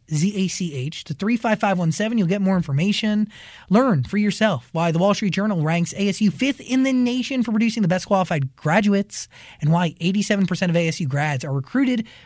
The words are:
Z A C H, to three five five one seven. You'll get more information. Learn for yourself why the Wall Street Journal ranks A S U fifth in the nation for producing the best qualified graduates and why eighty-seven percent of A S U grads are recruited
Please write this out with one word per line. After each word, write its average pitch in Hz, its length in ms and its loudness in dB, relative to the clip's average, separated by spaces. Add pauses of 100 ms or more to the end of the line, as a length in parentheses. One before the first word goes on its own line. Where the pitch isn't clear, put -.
(120)
Z 160 240 0
A 190 120 -2
C 170 260 -6
H, 135 300 -8
to 156 100 -10
three 220 220 -2
five 226 240 -2
five 196 180 0
one 165 140 0
seven. 220 260 -2
You'll 185 100 2
get 202 140 0
more 190 140 2
information. 208 720 0 (420)
Learn 202 360 4
for 190 120 -4
yourself 208 540 0
why 165 200 0
the 156 80 0
Wall 196 140 4
Street 196 200 -2
Journal 196 280 0
ranks 165 320 0
A 202 140 0
S 190 140 0
U 208 100 4
fifth 277 300 -2
in 262 220 0
the 262 100 2
nation 247 500 0
for 233 80 -2
producing 220 320 0
the 170 60 2
best 180 180 0
qualified 175 480 0
graduates 202 720 0 (340)
and 151 120 2
why 170 260 2
eighty-seven 196 480 0
percent 180 220 -2
of 165 80 0
A 170 100 2
S 160 140 -4
U 151 60 -2
grads 143 360 -2
are 143 100 -4
recruited 247 540 0 (180)